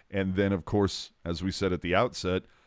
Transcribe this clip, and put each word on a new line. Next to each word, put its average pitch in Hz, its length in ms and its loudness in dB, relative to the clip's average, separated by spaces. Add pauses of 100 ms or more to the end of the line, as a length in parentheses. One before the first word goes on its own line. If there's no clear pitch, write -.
(120)
And 95 240 0
then, 98 180 2
of 87 120 -4
course, - 460 0 (140)
as 85 180 -4
we 95 80 0
said 95 220 0
at 82 80 -4
the 87 140 0
outset, 92 480 0 (240)